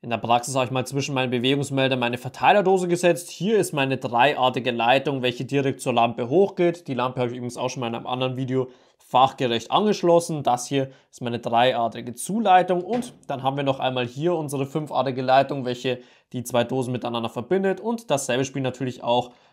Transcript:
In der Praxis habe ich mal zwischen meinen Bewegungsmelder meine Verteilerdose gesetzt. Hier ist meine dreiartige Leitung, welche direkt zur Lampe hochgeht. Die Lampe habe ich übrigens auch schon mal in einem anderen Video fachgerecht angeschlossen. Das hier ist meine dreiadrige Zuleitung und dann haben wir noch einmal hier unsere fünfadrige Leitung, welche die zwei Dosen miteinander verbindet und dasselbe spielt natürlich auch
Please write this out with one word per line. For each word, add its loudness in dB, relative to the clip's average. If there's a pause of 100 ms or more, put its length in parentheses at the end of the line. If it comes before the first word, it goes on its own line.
In -12
der -2
Praxis 0
habe 2
ich -8
mal -2
zwischen -4
meinen 0
Bewegungsmelder 0
meine -2
Verteilerdose 2
gesetzt. 0
Hier 0
ist 0
meine 0
dreiartige 2
Leitung, 2
welche -2
direkt -2
zur -2
Lampe 0
hochgeht. 2
Die -6
Lampe -2
habe -2
ich -10
übrigens -8
auch -2
schon -10
mal -4
in -6
einem -10
anderen -4
Video -2 (320)
fachgerecht 2
angeschlossen. 2
Das 0
hier -2 (180)
ist -16
meine -4
dreiadrige 0
Zuleitung 2
und -6 (140)
dann -6
haben 0
wir -2
noch 0
einmal -2
hier -2
unsere -4
fünfadrige -2
Leitung, 2
welche -4 (320)
die -8
zwei 0
Dosen -2
miteinander -4
verbindet -2
und -6
dasselbe 0
spielt -6
natürlich -6
auch 0 (220)